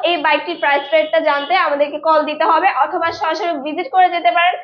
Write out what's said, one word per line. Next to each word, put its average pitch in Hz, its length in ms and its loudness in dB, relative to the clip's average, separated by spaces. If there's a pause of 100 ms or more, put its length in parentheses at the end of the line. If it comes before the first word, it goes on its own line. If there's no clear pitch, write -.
এই 339 140 2
বাইকটির 302 420 -2
প্রাইস 285 340 -2
রেটটা 311 260 2
জানতে 294 360 0
আমাদেরকে 294 420 0
কল 302 260 2
দিতে 302 220 -2
হবে, 339 240 2
অথবা 330 420 -2
সরাসরি 330 500 -4
ভিজিট 311 300 -6
করে 370 180 4
যেতে 339 220 0
পারেন 349 320 2